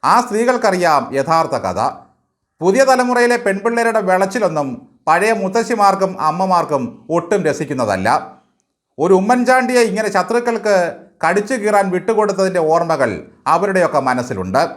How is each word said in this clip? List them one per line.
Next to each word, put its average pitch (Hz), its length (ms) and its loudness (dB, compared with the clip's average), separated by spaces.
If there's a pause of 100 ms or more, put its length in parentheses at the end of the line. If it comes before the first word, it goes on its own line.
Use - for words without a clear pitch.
ആ 151 120 4 (100)
സ്ത്രീകൾക്കറിയാം 202 760 0 (160)
യഥാർത്ഥ 143 460 0
കഥ. 92 160 -4 (800)
പുതിയ 196 300 2
തലമുറയിലെ 247 540 2
പെൺപിള്ളേരുടെ 220 640 0
വിളച്ചിലൊന്നും 185 600 0 (400)
പഴയ 180 320 2
മുത്തശ്ശിമാർക്കും 196 720 0 (180)
അമ്മമാർക്കും 165 540 0 (340)
ഒട്ടും 170 320 0
രസിക്കുന്നതല്ല. 123 600 -2 (920)
ഒരു 170 220 2
ഉമ്മൻചാണ്ടിയെ 247 680 2
ഇങ്ങനെ 208 240 -4
ശത്രുക്കൾക്ക് 214 600 0 (480)
കടിച്ചു 208 360 0
കീറാൻ 202 340 2
വിട്ടുകൊടുത്തതിൻ്റെ 190 680 0 (100)
ഓർമ്മകൾ 160 380 0 (420)
അവരുടെയൊക്കെ 180 560 0
മനസ്സിലുണ്ട്. 120 540 -2 (140)